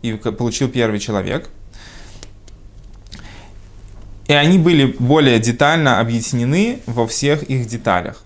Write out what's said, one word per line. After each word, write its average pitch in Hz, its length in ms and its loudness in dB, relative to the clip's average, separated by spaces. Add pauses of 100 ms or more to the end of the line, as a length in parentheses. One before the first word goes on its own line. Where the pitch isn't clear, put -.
и 117 120 -4
к-, 107 180 -6
получил 120 380 -2
первый 113 300 -2
человек. 101 500 -6 (2750)
И 143 60 2
они 156 260 4
были 160 260 4 (140)
более 131 400 4
детально 127 600 2
объяснены 123 880 -2
во 117 220 -2
всех 143 360 -2
их 127 240 -4
деталях. 104 580 -4